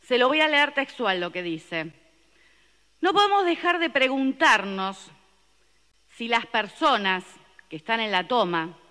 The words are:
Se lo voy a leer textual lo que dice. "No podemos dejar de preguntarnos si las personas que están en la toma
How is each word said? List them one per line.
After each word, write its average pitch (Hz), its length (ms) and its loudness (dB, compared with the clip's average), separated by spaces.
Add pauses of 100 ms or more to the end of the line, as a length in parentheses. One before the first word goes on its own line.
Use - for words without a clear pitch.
Se 247 160 -2
lo 247 100 4
voy 302 140 2
a 311 80 2
leer 285 240 0
textual 226 480 -4
lo 175 100 -6
que 180 100 -10
dice. 165 520 -8 (1080)
"No 359 120 2
podemos 403 320 4
dejar 349 340 0
de 330 100 -2
preguntarnos 262 1200 0 (1000)
si - 180 -12
las 233 180 0
personas 208 760 0 (460)
que 156 80 -14
están 226 220 -4
en 220 120 -4
la 180 160 0
toma 175 500 0 (140)